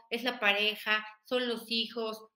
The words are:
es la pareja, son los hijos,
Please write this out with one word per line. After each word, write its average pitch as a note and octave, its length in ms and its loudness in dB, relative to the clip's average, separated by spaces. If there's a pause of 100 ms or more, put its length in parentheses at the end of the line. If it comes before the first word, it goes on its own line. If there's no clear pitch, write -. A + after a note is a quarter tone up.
(120)
es A#3 120 -4
la B3+ 160 0
pareja, G#3+ 640 2 (220)
son B3+ 220 0
los A#3 240 -4
hijos, A3 520 -4 (120)